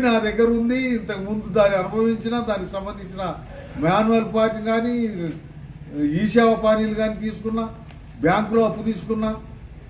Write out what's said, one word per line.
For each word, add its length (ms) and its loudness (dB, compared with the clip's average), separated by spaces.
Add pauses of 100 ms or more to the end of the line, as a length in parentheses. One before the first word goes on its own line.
నా 60 4 (140)
దగ్గర 220 4 (120)
ఉంది, 180 2 (200)
ఇంతకుముందు 580 -4
దాన్ని 240 6
అనుభవించిన, 540 0 (160)
దానికి 260 -4
సంబంధించిన 460 -8 (600)
మాన్యువల్ 540 4
పానీ 240 2 (100)
కానీ, 240 0 (1300)
ఈ 20 0 (140)
సేవ 180 6 (100)
పానీలు 380 2
కానీ 140 -2 (100)
తీసుకున్నా, 380 -4 (600)
బ్యాంకులో 440 4
అప్పు 220 -4
తీసుకున్నా, 400 -2 (600)